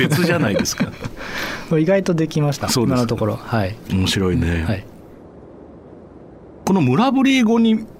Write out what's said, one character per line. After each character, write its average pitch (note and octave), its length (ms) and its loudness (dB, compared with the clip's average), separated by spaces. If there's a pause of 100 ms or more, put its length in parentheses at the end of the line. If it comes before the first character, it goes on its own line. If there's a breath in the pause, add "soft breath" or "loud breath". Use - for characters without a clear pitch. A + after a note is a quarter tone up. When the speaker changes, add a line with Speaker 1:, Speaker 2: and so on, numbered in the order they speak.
(100)
Speaker 1:
別 F3 160 2
じ F3 60 0
ゃ E3+ 60 0
な A#2 120 0
い F#2+ 40 0
で F2 120 0
す - 100 -6
か。 - 80 -2 (920 loud breath)
Speaker 2:
意 D#3+ 80 2
外 G3 180 2
と F#3 80 0
で D#3+ 160 0
き D#3 140 -2
ま C#3+ 100 2
し C3+ 60 -6
た。 G2+ 100 -4
Speaker 1:
そ B2 140 0
う A2 40 2
で C3+ 40 2
す - 20 2
か。 B2+ 40 2
Speaker 2:
今 B2 60 2
の A#2+ 60 0
と A#2+ 80 -2
こ A2+ 80 -2
ろ。 G#2 120 -2
は A2 280 -2
い。 F#2+ 100 -4 (160)
Speaker 1:
面 F#2 160 0
白 F#2+ 260 0
い E2+ 40 0
ね。 E2 320 0
Speaker 2:
は - 60 0
い。 G2+ 100 -8 (1800)
Speaker 1:
こ F#3 80 0
の F#3+ 80 2
村 D#3 280 2
ぶ C4 140 2
り C4+ 180 4
語 A3+ 160 4
に A3+ 260 4 (160)